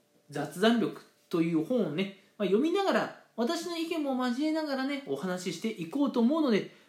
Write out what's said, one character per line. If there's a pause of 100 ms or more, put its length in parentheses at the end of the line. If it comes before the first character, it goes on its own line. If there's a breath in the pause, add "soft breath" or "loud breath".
(300)
雑
談
力」 (280)
と
い
う
本
を
ね、 (200 loud breath)
ま
あ、
読
み
な
が
ら、 (160)
私
の
意
見
も
交
え
な
が
ら
ね、
お
話
し
し
て
い
こ
う
と
思
う
の
で、 (180 loud breath)